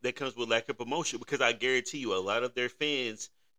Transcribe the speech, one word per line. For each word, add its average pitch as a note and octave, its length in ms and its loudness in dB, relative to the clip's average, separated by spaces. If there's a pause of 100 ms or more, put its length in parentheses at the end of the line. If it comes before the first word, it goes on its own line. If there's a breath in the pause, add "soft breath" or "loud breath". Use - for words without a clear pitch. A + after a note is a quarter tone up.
that B2 140 -2
comes C3 200 -4
with A#2+ 120 -2
lack A2+ 200 2
of B2+ 100 -6
promotion D3 400 -2
because B2+ 220 -2
I A#2+ 120 6
guarantee B2+ 460 0
you A2+ 160 -2
a F#2+ 40 2
lot G2 260 0
of B2 100 -4
their B2 140 0
fans B2+ 600 -4 (280)